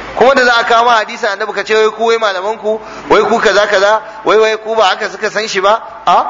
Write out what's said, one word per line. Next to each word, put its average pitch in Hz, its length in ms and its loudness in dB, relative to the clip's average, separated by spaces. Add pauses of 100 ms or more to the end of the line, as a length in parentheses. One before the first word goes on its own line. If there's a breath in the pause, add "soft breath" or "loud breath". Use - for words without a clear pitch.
(160)
Kuma 262 180 4
da 254 100 2
za 247 140 4
a 226 60 0
kawo 233 200 4
ma 240 140 4
hadisin 220 300 -4
Annabi 202 260 -4
ka 196 100 -4
ce 214 100 -2
wai 220 200 4
ku 220 120 -4
wai 226 120 2
malaman 208 400 -4
ku, 208 220 -4 (280 loud breath)
wai 185 140 4
ku 220 160 0
kaza 202 280 2
kaza, 208 360 2 (220 loud breath)
wai 180 120 2
wai 220 220 2
ku 220 160 -8
ba 226 160 2
haka 214 200 -4
suka 196 200 -6
san 208 180 -4
shi 190 120 -2
ba? 208 460 0
A? 214 240 4